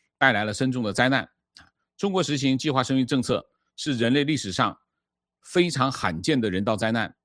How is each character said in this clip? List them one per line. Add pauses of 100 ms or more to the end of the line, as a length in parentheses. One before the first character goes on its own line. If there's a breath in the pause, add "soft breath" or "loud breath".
(180)
带
来
了
深
重
的
灾
难。 (720 loud breath)
中
国
实
行
计
划
生
育
政
策 (320)
是
人
类
历
史
上 (640)
非
常
罕
见
的
人
道
灾
难。